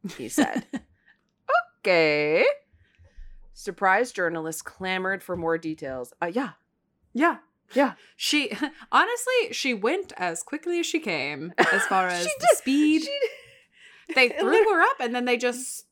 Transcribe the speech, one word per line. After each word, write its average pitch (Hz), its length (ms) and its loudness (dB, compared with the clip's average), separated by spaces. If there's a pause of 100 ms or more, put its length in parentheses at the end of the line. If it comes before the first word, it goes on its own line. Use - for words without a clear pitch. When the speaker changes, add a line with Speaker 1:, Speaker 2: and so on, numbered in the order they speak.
(160)
Speaker 1:
he 113 120 -10
said. - 440 0
Speaker 2:
<laughs> 269 100 -10 (960)
Speaker 1:
Okay. 160 640 4 (1080)
Surprised 196 600 0
journalists 165 460 -4
clamored 185 640 -4
for 180 140 -6
more 165 200 0
details. 147 640 -8
Uh, 175 60 -2
yeah. 208 240 -4 (640)
Speaker 2:
Yeah. 294 240 2 (340)
Speaker 1:
Yeah. 262 220 2 (220)
Speaker 2:
She, 285 340 0 (220)
<laughs> - 200 -14
honestly, 480 600 2
she 254 200 -2
went 254 460 -2
as 170 240 -4
quickly 349 380 -6
as 330 60 -2
she 330 120 -2
came, 151 580 -4
as - 300 2
far 185 240 0
Speaker 1:
<laughs> - 0 -
She 175 60 -2
Speaker 2:
as 175 80 -2
the 622 60 -4 (200)
Speaker 1:
did. - 80 0
Speaker 2:
speed. 302 440 2
Speaker 1:
She - 40 -8 (1000)
did. 320 80 -4
Speaker 2:
They 262 100 6
Speaker 1:
It 285 140 -2
Speaker 2:
threw 302 100 2
Speaker 1:
literally 427 240 6
Speaker 2:
her 330 80 4
up 523 180 2
and 240 140 -4
then 247 100 -2
they 247 140 0
just 247 540 -4